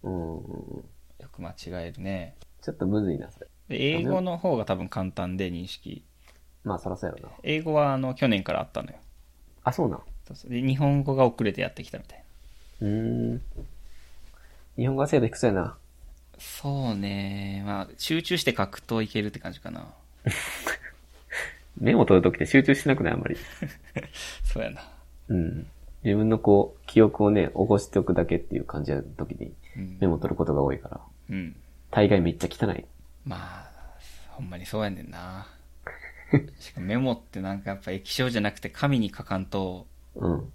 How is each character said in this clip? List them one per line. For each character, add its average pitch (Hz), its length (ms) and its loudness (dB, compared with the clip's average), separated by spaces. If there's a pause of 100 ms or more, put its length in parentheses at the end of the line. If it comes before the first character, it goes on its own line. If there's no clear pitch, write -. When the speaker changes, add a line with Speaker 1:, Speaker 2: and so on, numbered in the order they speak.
Speaker 1:
う - 60 -6
ん 95 40 -4
う 92 40 -2
ん 82 200 -6
う - 140 -12 (280)
ん。 - 60 -18 (340)
Speaker 2:
よ - 120 -18
く - 100 -16
間 85 100 -10
違 - 20 -14 (340)
え 85 80 -12
る - 60 -12
ね。 92 340 -6 (260)
Speaker 1:
ち - 80 -8
ょ 156 40 -6
っ - 20 -8
と - 100 -2
む 104 160 2
ず 92 120 2
い 73 40 -2
な、 57 140 -8
そ - 80 -20
れ。 - 80 -18 (200)
Speaker 2:
で、 127 160 -4 (140)
英 165 80 0
語 185 160 2
の 180 160 -4
方 170 180 0
が 110 100 0
多 98 100 0
分 92 120 -6
簡 95 240 -4
単 92 240 -4
で、 92 160 -2
認 87 160 -6
識。 - 380 -14 (580)
Speaker 1:
ま 101 120 -2
あ、 - 40 -4
そ - 100 -6
ら 92 60 -4
そ 98 120 -6
う - 20 -2
や 85 80 -10
ろ - 120 -16
な。 - 140 -20
Speaker 2:
英 151 180 -2
語 165 120 -2
は、 147 200 4
あ 135 40 0
の、 131 160 -2
去 139 140 0
年 101 160 2
か - 100 -2
ら 76 80 0
あ - 20 -4
っ - 80 -12
た - 120 -6
の - 80 -12
よ。 - 60 -16 (680)
Speaker 1:
あ、 127 100 0
そ 175 120 0
う 120 40 2
な - 80 -6
ん？ - 40 -12 (240)
Speaker 2:
そ - 80 -16
う - 40 -14
そ - 100 -20
う。 127 40 -10
で、 120 100 -4
日 131 160 2
本 143 260 4
語 135 120 0
が 135 100 6
遅 120 180 2
れ 101 80 2
て 95 100 -2
や 90 80 -2
っ - 40 -16
て - 100 -12
き - 60 -14
た - 80 -12
み - 80 -12
た - 100 -20
い - 40 -20
な。 - 680 -10
Speaker 1:
う - 20 0
ー 117 440 0
ん。 120 80 -6 (1400)
日 120 80 2
本 135 100 2
語 135 60 2
は 147 60 2
精 143 120 6
度 120 60 4
低 113 100 0
そ - 140 2
う 101 40 2
や 92 80 2
な。 107 160 -4 (600)
Speaker 2:
そ 139 560 -4
う - 20 -2
ね。 98 680 -4
ま 101 160 -4
あ、 95 60 -8 (100)
集 160 240 -2
中 175 160 -2
し 165 60 -2
て 117 120 2
書 98 120 0
く - 140 -12
と 113 200 -2
い 107 60 0
け 107 140 -2
る 104 60 -2
っ 104 40 -6
て - 80 -10
感 90 120 -10
じ - 80 -14
か - 120 -12
な。 - 200 -12 (880)
Speaker 1:
<laughs> - 1000 -14
メ 120 160 6
モ - 100 8
取 92 160 10
る - 20 0
と 90 80 6
き - 40 -4
っ - 20 -8
て - 80 0
集 135 180 8
中 135 120 6
し - 120 -2
な 135 80 6
く - 80 0
な - 60 2
い？ - 40 0
あ 117 40 -2
ん - 20 -2
ま - 80 -4
り。 - 80 -2 (540)
Speaker 2:
<laughs> - 560 -8
そ - 140 0
う 113 40 -2
や 113 80 -4
な。 - 100 -14 (480)
Speaker 1:
う 107 60 2
ん。 82 320 0 (360)
自 104 120 4
分 107 140 4
の 110 100 4
こ 101 380 6
う、 - 100 -18
記 110 140 8
憶 104 240 6
を 104 60 6
ね、 98 160 4
起 98 200 2
こ 104 120 6
し - 80 -8
て - 120 4
お 90 40 2
く 90 100 2
だ 87 120 4
け 87 120 2
っ - 20 4
て - 160 -6
い - 40 0
う - 60 -6
感 76 180 -6
じ 73 100 -2
の 67 80 -2
時 - 300 -8
に、 - 200 -10 (240)
Speaker 2:
う - 40 -10
ん。 92 200 -8
Speaker 1:
メ 98 80 4
モ 82 100 4
取 78 120 0
る - 60 -2
こ 82 100 2
と 78 80 2
が 71 80 2
多 69 120 2
い 65 60 -6
か - 100 -14
ら。 - 120 -12 (280)
Speaker 2:
う 98 60 -6
ん。 90 200 -6 (360)
Speaker 1:
大 104 180 6
概 98 120 8
め 85 100 4
っ - 60 -4
ち - 80 -4
ゃ - 40 0
汚 110 220 -2
い。 - 140 -6 (400)
Speaker 2:
ま 98 120 -6
あ、 - 320 -14 (600)
ほ - 140 -14
ん 90 60 -12
ま 90 80 -12
に 90 80 -12
そ 107 140 -4
う 107 40 0
や 104 60 -2
ね 90 120 -8
ん 80 80 -14
な。 90 380 -12 (840)
Speaker 1:
<laughs> - 280 2
Speaker 2:
し - 140 -18
か - 80 -10
も 90 40 -6
メ 104 120 0
モ 127 160 2
っ 117 80 -6
て - 200 -10
な 95 120 -4
ん 98 80 -6
か 98 100 -6
や 98 60 -4
っ - 40 -14
ぱ 92 100 -8
液 95 220 -8
晶 127 160 0
じ 120 80 0
ゃ 104 40 2
な 101 100 0
く - 80 -14
て - 100 -8
紙 139 300 2
に 107 100 0
書 - 140 -12
か 98 140 -4
ん 95 80 -4
と、 92 420 -4 (280)
Speaker 1:
う - 140 -2
ん。 - 260 -2